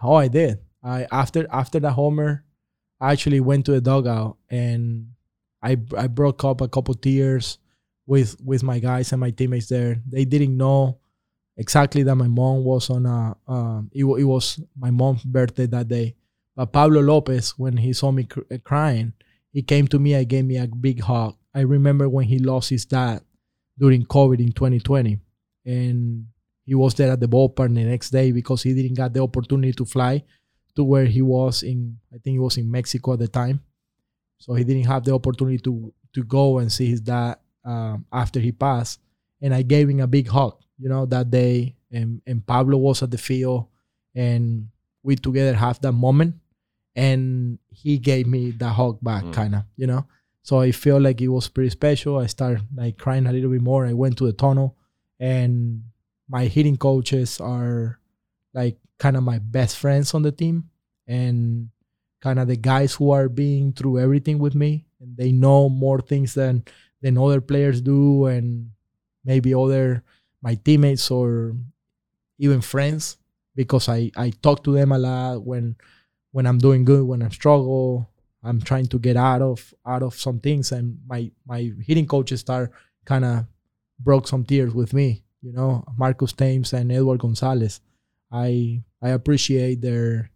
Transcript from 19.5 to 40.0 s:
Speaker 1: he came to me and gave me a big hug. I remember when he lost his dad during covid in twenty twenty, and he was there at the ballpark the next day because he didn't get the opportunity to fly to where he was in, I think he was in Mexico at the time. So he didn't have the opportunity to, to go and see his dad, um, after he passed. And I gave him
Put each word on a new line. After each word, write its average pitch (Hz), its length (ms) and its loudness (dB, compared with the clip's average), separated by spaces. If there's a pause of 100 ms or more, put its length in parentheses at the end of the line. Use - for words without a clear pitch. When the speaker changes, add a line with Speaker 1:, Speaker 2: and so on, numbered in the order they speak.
Speaker 1:
he 139 100 -4
came 143 260 4
to 143 100 2
me 143 160 2
and 131 140 0
gave 131 160 2
me 131 140 -2
a 123 80 -2
big 120 340 -2
hug. 113 360 -2 (180)
I 139 60 0
remember 139 480 4
when 135 180 0
he 127 120 2
lost 131 320 -2
his 123 160 -2
dad 127 360 -2 (560)
during 127 280 6
covid 131 340 4
in 120 120 2
twenty 127 280 0
twenty, 120 380 0 (480)
and 123 600 -4 (380)
he 135 100 -2
was 131 200 2
there 131 180 2
at 123 80 -2
the 120 80 2
ballpark 127 460 2
the 117 100 0
next 120 260 -4
day 131 220 2
because 120 300 -2
he 131 120 0
didn't 127 200 -2
get 127 180 -2
the 135 80 -2
opportunity 131 540 0
to 127 100 -6
fly 127 400 0 (500)
to 147 100 0
where 135 200 4
he 120 160 2
was 127 420 0
in, 120 360 -6 (120)
I 120 60 -20
think 135 180 -6
he 131 40 0
was 127 180 -2
in 113 140 -4
Mexico 123 420 -4
at 120 60 -2
the 113 100 -2
time. 127 320 -2 (800)
So 123 160 -8
he 127 100 2
didn't 131 220 0
have 131 180 0
the 135 100 2
opportunity 131 440 0
to, 113 340 -6 (220)
to 131 100 -4
go 135 340 2
and 117 140 0
see 127 140 -2
his 120 160 0
dad, 120 340 -4 (260)
um, 113 480 -8
after 123 300 -2
he 117 120 0
passed. 123 460 -2 (440)
And 139 120 0
I 131 60 2
gave 143 300 4
him 135 100 2